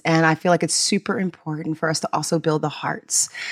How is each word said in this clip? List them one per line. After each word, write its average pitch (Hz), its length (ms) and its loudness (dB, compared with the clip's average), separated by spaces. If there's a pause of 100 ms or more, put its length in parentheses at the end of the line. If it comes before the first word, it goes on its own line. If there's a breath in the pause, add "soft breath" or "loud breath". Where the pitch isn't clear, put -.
And 160 200 4
I 160 120 4
feel 180 160 4
like 165 100 4
it's 165 100 0
super - 460 0
important 160 580 -4
for 160 140 0
us 160 80 0
to - 140 -4
also 156 260 0
build 156 240 0
the 151 60 0
hearts - 600 -4 (240 loud breath)